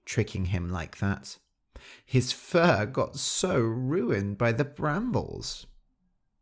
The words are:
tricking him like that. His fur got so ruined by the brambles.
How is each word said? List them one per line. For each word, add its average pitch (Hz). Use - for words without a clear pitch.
tricking 101
him 87
like 87
that. -
His 127
fur 165
got -
so 180
ruined 117
by 117
the 131
brambles. 147